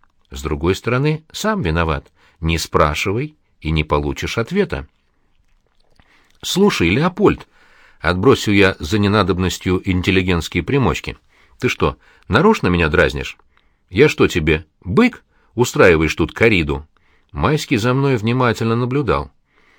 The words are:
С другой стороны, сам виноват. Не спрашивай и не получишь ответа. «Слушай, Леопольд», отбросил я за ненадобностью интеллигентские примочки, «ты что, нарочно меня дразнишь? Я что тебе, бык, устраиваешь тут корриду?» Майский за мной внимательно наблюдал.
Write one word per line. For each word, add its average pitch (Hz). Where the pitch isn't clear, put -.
С 67
другой 76
стороны, 143
сам 208
виноват. 80
Не 82
спрашивай 95
и 78
не 78
получишь 73
ответа. 170
«Слушай, 185
Леопольд», 170
отбросил 101
я 95
за 104
ненадобностью 92
интеллигентские 90
примочки, 123
«ты 127
что, 80
нарочно 165
меня 85
дразнишь? 71
Я 123
что -
тебе, 78
бык, 175
устраиваешь 92
тут 82
корриду?» 78
Майский 147
за 120
мной 135
внимательно 113
наблюдал. 117